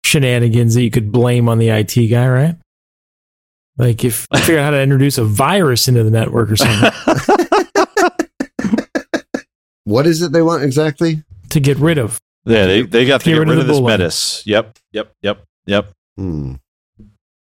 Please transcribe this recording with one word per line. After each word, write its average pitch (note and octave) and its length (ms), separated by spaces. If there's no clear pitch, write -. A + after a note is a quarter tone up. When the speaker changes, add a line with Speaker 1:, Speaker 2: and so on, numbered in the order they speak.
Speaker 1:
shenanigans A#2+ 720
that B2 80
you A#2 80
could G#2+ 220
blame B2 360
on A#2 100
the A2+ 140
I G#2+ 120
T A#2 240
guy, A#2+ 200
right? C#3+ 280
Like, B2 260
if A#2 220
figure D#3+ 220
out C#3+ 60
how D3 80
to C#3 100
introduce C3+ 360
a A#2 60
virus C3+ 640
into A#2+ 160
the A2 60
network A2+ 400
or G#2+ 60
something. A2+ 340
Speaker 2:
<laughs> F#4 760
What A#2+ 220
is E3 160
it D#3+ 100
they E3 100
want D#3+ 200
exactly? D#3 600
Speaker 1:
To D#3 100
get C#3 180
rid D3+ 200
of. A2 200
Speaker 3:
Yeah, G#2+ 220
they, G2+ 160
they A#2 240
got C3 160
to - 20
Speaker 1:
Get E3 100
Speaker 3:
get D#3 60
Speaker 1:
rid D#3 80
Speaker 3:
rid D#3+ 100
Speaker 1:
of - 40
Speaker 3:
of D3+ 40
Speaker 1:
the D3 60
Speaker 3:
this C#3+ 80
Speaker 1:
bully. A#2+ 120
Speaker 3:
menace. - 540
Yep, G#2+ 320
yep, G#2+ 200
yep, G2+ 200
yep. G2+ 260
Speaker 2:
Hmm. D2+ 380